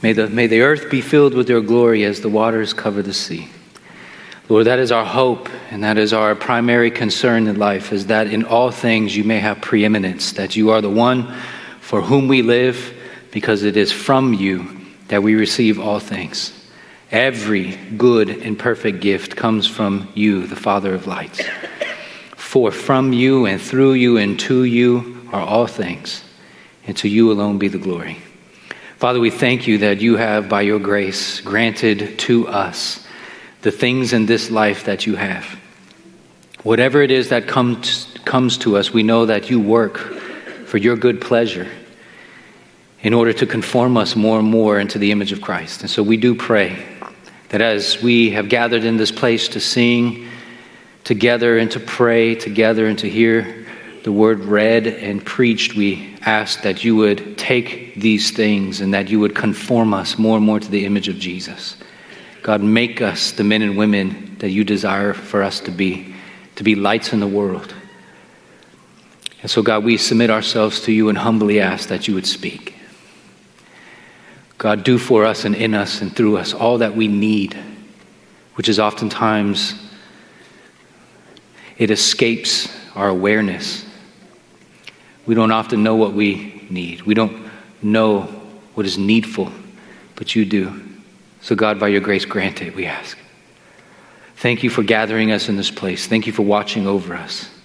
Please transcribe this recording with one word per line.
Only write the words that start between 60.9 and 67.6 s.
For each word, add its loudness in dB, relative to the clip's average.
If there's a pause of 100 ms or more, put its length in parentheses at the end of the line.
of -6
Jesus. -12 (680)
God, 0
make 2
us -2
the -2
men 2
and -2
women 0
that -4
you 0
desire -2
for -4
us -4
to -10
be, -4 (440)
to -10
be 4
lights -2
in 2
the 0
world. -2 (1700)